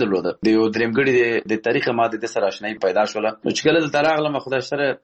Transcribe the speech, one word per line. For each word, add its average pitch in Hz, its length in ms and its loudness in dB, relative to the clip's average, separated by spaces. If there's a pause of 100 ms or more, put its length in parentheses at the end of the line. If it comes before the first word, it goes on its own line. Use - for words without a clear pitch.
درلوده. 92 300 0 (140)
د - 20 6 (100)
یو 110 180 4
درېمګړي 117 420 2
د، 123 40 6 (280)
د 107 160 -2
تاریخه 127 320 0
ما 117 100 4
د 110 140 -4
ده 117 60 -6
سره 101 260 -2
آشنایي 104 320 -8
پیدا 95 260 2
شوله. 104 180 -2 (140)
نو - 80 -2
چې - 140 -4
کله 156 200 4
دلته 147 140 -2 (100)
راغلم، 151 360 -2
خدای 131 220 -2
شته 139 360 -2